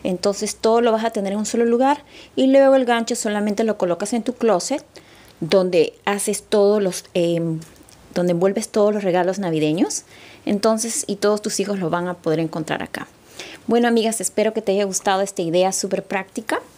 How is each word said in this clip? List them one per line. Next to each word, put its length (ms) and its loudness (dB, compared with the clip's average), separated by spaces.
Entonces 520 -4
todo 240 2
lo 120 2
vas 120 0
a 60 0
tener 220 -4
en 80 -4
un 60 -6
solo 180 0
lugar 400 2
y 100 2
luego 280 6
el 100 4
gancho 320 -2
solamente 480 -2
lo 120 0
colocas 360 -2
en 100 -2
tu 120 -4
closet 500 0
donde 540 2
haces 380 -4
todos 400 4
los, 220 -4
em, 460 0
donde 180 0
envuelves 360 0
todos 240 2
los 120 -2
regalos 340 0
navideños. 680 0
Entonces, 600 -2
y 100 -4
todos 260 0
tus 180 -4
hijos 180 -4
lo 120 -4
van 180 -2
a 60 -6
poder 260 -2
encontrar 420 -4
acá. 240 -10
Bueno, 220 2
amigas, 320 0
espero 320 -2
que 100 -4
te 100 0
haya 120 2
gustado 360 -2
esta 220 -4
idea 300 2
súper 300 -4
práctica 580 -6